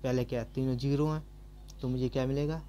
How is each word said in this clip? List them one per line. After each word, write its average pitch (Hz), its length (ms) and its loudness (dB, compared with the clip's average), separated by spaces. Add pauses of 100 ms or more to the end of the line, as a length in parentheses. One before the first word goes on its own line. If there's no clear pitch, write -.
पहले 127 220 2
क्या, 120 220 -2
तीनों 131 300 0
ज़ीरो 139 300 4
हैं, 156 160 0 (580)
तो 127 80 -2
मुझे 127 200 2
क्या 131 180 2
मिलेगा? 147 420 0